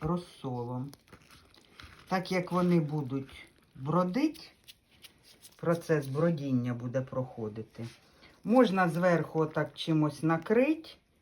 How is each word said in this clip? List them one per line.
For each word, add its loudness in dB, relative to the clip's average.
розсолом. -6
Так -4
як -2
вони 4
будуть -4
бродить, 0
процес 0
бродіння 0
буде -4
проходити. -8
Можна 6
зверху 2
отак -2
чимось 0
накрити 2